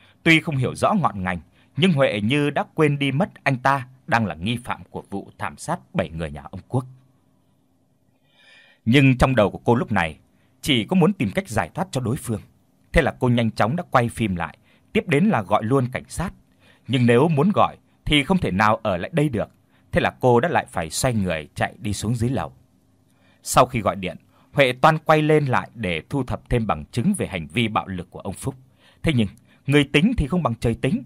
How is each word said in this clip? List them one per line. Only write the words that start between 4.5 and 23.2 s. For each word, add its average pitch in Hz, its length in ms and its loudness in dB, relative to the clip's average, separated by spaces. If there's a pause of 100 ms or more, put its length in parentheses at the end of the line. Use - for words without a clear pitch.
phạm 98 260 -8
của 87 200 -12
vụ 98 280 -10
thảm 78 200 -10
sát 170 220 -8 (140)
bảy 82 160 -4
người 80 220 -8
nhà 71 200 -14
ông 92 160 -14
Quốc. 127 180 -4 (2000)
Nhưng 131 320 6
trong 131 180 2
đầu 101 160 4
của 90 60 -14
cô 120 180 2
lúc 123 160 -2
này 85 260 -2 (440)
chỉ 117 240 0
có 190 100 -2
muốn 190 180 4
tìm 101 220 -4
cách 98 140 -4
giải 101 240 -2
thoát 185 180 -6
cho 135 100 -4
đối 113 140 -2
phương. 107 260 -8 (520)
Thế 175 80 4
là 110 180 -2
cô 127 100 2
nhanh 120 220 0
chóng 117 240 -2
đã 175 160 -8
quay 120 180 2
phim 101 260 -2
lại, 82 220 -8 (360)
tiếp 220 140 0
đến 156 180 2
là 151 160 2
gọi 104 220 0
luôn 123 280 0
cảnh - 160 -10
sát. 185 260 -8 (540)
Nhưng 123 180 2
nếu 120 220 6
muốn 165 260 2
gọi 87 240 0 (280)
thì 147 180 2
không 185 140 0
thể 101 140 -2
nào 107 320 4
ở 95 140 0
lại 92 160 -8
đây 151 160 0
được. 101 200 -4 (420)
Thế 170 100 0
là 95 180 0
cô 120 200 4
đã 165 100 0
lại 113 200 0
phải 82 200 -6
xoay 131 240 -2
người 87 420 -2
chạy - 240 -4
đi 104 140 -6
xuống 110 220 -4
dưới 117 140 -2
lầu. 82 240 -6 (880)